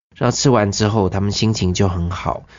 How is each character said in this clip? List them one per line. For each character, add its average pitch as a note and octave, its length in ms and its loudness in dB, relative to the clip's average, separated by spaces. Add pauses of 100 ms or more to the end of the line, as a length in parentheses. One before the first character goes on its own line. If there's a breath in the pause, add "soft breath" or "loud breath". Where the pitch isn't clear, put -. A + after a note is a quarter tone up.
(160)
然 B2 140 0
后 A#2+ 60 -2
吃 - 140 2
完 G#2+ 220 4
之 G#2+ 160 0
后 G#2 220 2
他 F#2+ 120 -2
们 G2+ 100 -2
心 A2 220 0
情 F#2 200 0
就 G2 140 2
很 F2 220 -2
好。 F2 340 -6 (160 loud breath)